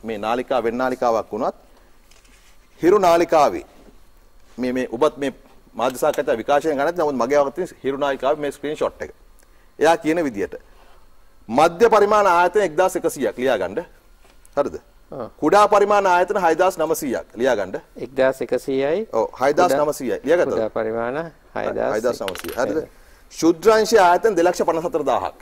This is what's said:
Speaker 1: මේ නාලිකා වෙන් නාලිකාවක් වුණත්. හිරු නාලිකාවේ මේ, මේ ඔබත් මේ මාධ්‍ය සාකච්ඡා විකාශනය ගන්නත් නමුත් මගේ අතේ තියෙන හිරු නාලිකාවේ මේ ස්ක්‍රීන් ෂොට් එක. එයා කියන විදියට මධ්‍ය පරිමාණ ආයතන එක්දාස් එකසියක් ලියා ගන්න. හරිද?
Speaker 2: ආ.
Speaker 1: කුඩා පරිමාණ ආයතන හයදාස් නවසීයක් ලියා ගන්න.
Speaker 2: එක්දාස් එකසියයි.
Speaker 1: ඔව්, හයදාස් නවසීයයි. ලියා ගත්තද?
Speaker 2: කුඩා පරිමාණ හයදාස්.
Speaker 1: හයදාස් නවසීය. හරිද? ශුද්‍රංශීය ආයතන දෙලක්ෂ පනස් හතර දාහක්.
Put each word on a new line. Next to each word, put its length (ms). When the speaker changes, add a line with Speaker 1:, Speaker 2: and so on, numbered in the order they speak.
Speaker 1:
මේ 160
නාලිකා 440
වෙන් 140
නාලිකාවක් 540
වුණත්. 260
හිරු 180
නාලිකාවේ 640
මේ, 140
මේ 200
ඔබත් 240
මේ 160
මාධ්‍ය 240
සාකච්ඡා 380
විකාශනය 400
ගන්නත් 220
නමුත් 180
මගේ 220
අතේ 140
තියෙන 300
හිරු 140
නාලිකාවේ 440
මේ 120
ස්ක්‍රීන් 240
ෂොට් 260
එක. 80
එයා 180
කියන 280
විදියට 300
මධ්‍ය 400
පරිමාණ 380
ආයතන 360
එක්දාස් 340
එකසියක් 420
ලියා 200
ගන්න. 260
හරිද? 200
Speaker 2:
ආ. 240
Speaker 1:
කුඩා 320
පරිමාණ 380
ආයතන 340
හයදාස් 380
නවසීයක් 480
ලියා 200
ගන්න. 240
Speaker 2:
එක්දාස් 460
එකසියයි. 720
Speaker 1:
ඔව්, 140
හයදාස් 360
නවසීයයි. 500
ලියා 160
ගත්තද? 120
Speaker 2:
කුඩා 200
පරිමාණ 480
හයදාස්. 420
Speaker 1:
හයදාස් 260
නවසීය. 360
හරිද? 280
ශුද්‍රංශීය 680
ආයතන 360
දෙලක්ෂ 280
පනස් 200
හතර 200
දාහක්. 380